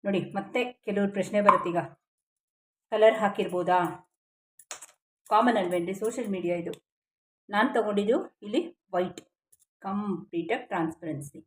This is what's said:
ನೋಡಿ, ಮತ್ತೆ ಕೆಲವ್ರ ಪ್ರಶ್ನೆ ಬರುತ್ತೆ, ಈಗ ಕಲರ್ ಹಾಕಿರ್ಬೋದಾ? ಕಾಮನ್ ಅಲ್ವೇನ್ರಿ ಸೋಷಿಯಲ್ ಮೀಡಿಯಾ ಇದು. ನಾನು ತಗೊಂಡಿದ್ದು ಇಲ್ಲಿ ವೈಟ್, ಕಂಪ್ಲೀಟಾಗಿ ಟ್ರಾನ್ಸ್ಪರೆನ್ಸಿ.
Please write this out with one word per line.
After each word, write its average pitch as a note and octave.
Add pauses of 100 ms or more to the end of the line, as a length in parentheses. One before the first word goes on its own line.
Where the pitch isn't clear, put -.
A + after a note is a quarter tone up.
ನೋಡಿ, G3 (160)
ಮತ್ತೆ G3 (260)
ಕೆಲವ್ರ G3+
ಪ್ರಶ್ನೆ G3
ಬರುತ್ತೆ, F#3
ಈಗ E3+ (1120)
ಕಲರ್ A3
ಹಾಕಿರ್ಬೋದಾ? F3+ (1500)
ಕಾಮನ್ A3+
ಅಲ್ವೇನ್ರಿ F3
ಸೋಷಿಯಲ್ A3
ಮೀಡಿಯಾ F3
ಇದು. E3+ (760)
ನಾನು G#3
ತಗೊಂಡಿದ್ದು G#3+ (280)
ಇಲ್ಲಿ A3+ (340)
ವೈಟ್, F3+ (640)
ಕಂಪ್ಲೀಟಾಗಿ G3
ಟ್ರಾನ್ಸ್ಪರೆನ್ಸಿ. D#3+